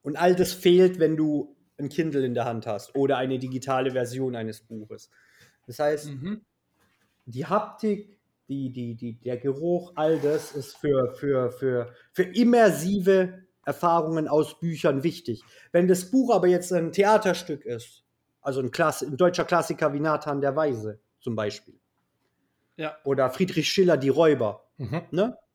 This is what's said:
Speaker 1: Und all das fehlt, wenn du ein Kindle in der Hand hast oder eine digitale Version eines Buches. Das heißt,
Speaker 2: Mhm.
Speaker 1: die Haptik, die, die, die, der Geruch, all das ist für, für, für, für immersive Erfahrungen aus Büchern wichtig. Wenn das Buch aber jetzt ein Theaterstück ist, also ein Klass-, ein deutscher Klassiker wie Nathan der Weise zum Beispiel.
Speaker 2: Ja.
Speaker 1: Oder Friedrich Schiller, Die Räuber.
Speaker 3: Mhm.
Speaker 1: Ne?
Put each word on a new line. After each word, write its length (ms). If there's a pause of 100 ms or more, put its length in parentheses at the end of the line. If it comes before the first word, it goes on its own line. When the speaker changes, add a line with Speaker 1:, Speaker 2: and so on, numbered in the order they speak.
Speaker 1:
Und 160
all 180
das 180
fehlt, 460
wenn 180
du 380 (220)
ein 120
Kindle 360
in 80
der 120
Hand 200
hast 300
oder 220
eine 220
digitale 520
Version 440
eines 260
Buches. 480 (580)
Das 120
heißt, 300
Speaker 2:
Mhm. 320 (840)
Speaker 1:
die 200
Haptik, 720 (300)
die, 240
die, 240
die, 240
der 180
Geruch, 580
all 240
das 360
ist 220
für, 360
für, 380
für, 420 (200)
für 100
immersive 1200 (220)
Erfahrungen 640
aus 300
Büchern 440
wichtig. 400 (300)
Wenn 160
das 200
Buch 240
aber 140
jetzt 240
ein 220
Theaterstück 720
ist, 400 (360)
also 200
ein 100
Klass-, 320
ein 140
deutscher 260
Klassiker 500
wie 60
Nathan 400
der 160
Weise 460 (180)
zum 160
Beispiel. 420 (1000)
Speaker 2:
Ja. 260
Speaker 1:
Oder 260
Friedrich 400
Schiller, 280
Die 120
Räuber. 680
Speaker 3:
Mhm. 240 (100)
Speaker 1:
Ne? 260 (180)